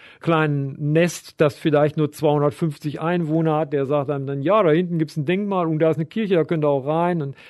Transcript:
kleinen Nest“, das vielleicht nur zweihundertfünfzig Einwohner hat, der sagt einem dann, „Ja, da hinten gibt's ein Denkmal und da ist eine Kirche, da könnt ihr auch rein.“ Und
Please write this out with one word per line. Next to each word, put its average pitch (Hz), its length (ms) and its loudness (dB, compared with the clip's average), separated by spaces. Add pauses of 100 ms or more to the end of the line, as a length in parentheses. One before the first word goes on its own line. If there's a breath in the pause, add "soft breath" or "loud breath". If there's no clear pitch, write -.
(200 loud breath)
kleinen 147 760 0
Nest“, 165 440 0
das 151 200 2
vielleicht 147 380 2
nur 151 160 -2
zweihundertfünfzig 147 880 -2
Einwohner 160 560 0
hat, 151 140 -2
der 139 140 0
sagt 139 240 -2
einem 139 160 -4
dann, 139 160 -6
„Ja, 196 220 2
da 160 80 4
hinten 170 260 2
gibt's 156 180 -4
ein 147 100 -2
Denkmal 185 420 -2
und 156 100 -2
da 160 140 4
ist 139 60 -2
eine 160 100 -4
Kirche, 214 260 -2
da 160 100 2
könnt 151 220 -2
ihr 147 40 2
auch 139 180 0
rein.“ 170 340 0
Und 139 140 -8 (140 loud breath)